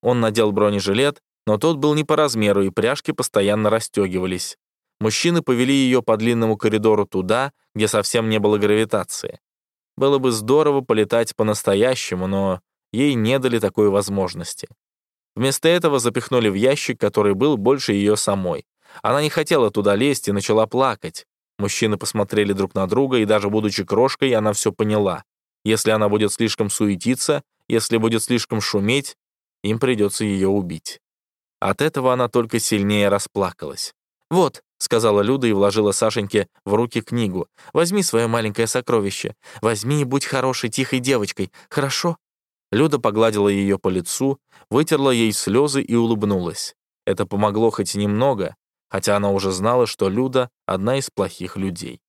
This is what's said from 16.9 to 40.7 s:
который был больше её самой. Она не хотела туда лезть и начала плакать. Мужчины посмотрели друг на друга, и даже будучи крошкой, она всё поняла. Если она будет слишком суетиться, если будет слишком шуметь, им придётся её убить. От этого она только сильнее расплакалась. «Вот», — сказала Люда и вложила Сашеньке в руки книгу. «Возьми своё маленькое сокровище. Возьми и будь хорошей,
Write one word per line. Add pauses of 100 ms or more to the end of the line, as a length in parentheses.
который
был
больше
её
самой. (380)
Она
не
хотела
туда
лезть
и
начала
плакать. (320)
Мужчины
посмотрели
друг
на
друга,
и
даже
будучи
крошкой,
она
всё
поняла. (400)
Если
она
будет
слишком
суетиться, (260)
если
будет
слишком
шуметь, (460)
им
придётся
её
убить. (600)
От
этого
она
только
сильнее
расплакалась. (340)
«Вот», — (160)
сказала
Люда
и
вложила
Сашеньке (160)
в
руки
книгу. (260)
«Возьми
своё
маленькое
сокровище. (240)
Возьми
и
будь
хорошей,